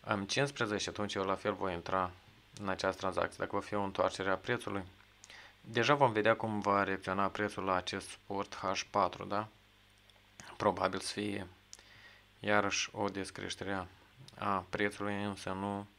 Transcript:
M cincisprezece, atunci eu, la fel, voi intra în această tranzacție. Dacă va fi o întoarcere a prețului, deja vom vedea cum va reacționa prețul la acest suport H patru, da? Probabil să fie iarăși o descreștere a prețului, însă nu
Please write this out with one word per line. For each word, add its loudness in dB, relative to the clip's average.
M 0
cincisprezece, 0
atunci -4
eu, 0
la 2
fel, -2
voi -2
intra 0
în -4
această 0
tranzacție. 0
Dacă -4
va 0
fi -6
o 0
întoarcere 0
a 2
prețului, -4
deja 4
vom 6
vedea 6
cum 0
va 6
reacționa 0
prețul -2
la 2
acest -2
suport -8
H -2
patru, 2
da? -4
Probabil 2
să -6
fie -4
iarăși 2
o 0
descreștere -6
a 0
prețului, 0
însă -4
nu -2